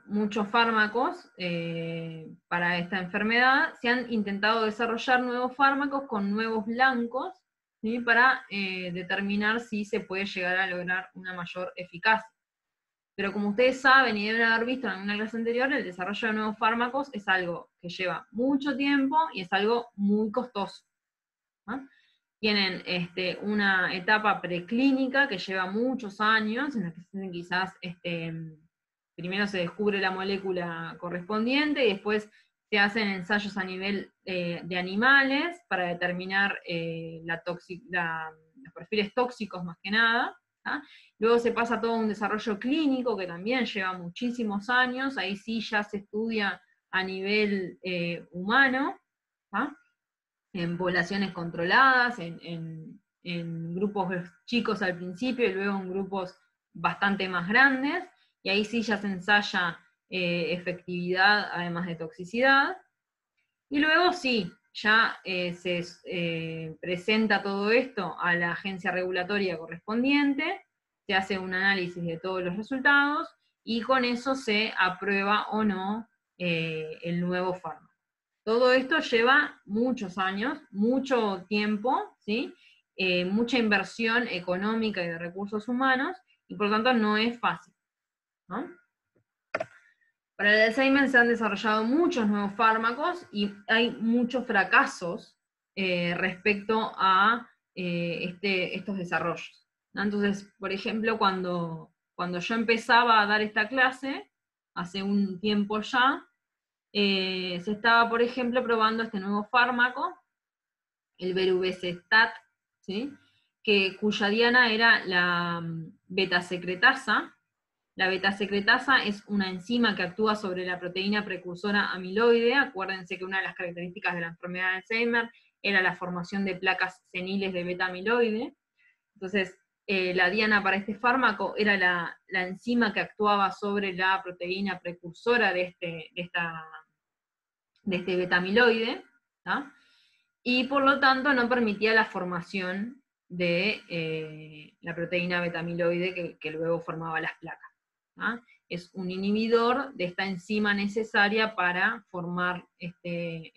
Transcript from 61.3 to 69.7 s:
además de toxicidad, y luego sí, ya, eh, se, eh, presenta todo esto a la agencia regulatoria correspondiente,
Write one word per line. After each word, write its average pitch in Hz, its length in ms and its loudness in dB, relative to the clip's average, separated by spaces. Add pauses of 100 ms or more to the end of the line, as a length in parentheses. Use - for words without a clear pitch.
además 175 340 -4
de 170 80 -6
toxicidad, 262 840 2 (920)
y 285 120 0
luego 330 340 4
sí, 233 400 -2 (200)
ya, 220 500 2
eh, 180 320 -4
se, 175 280 -4 (220)
eh, 165 720 -6
presenta 202 640 0
todo 202 300 -2
esto 226 480 0
a 175 160 2
la 175 160 0
agencia 190 400 -6
regulatoria 180 640 -2
correspondiente, 277 1120 0 (400)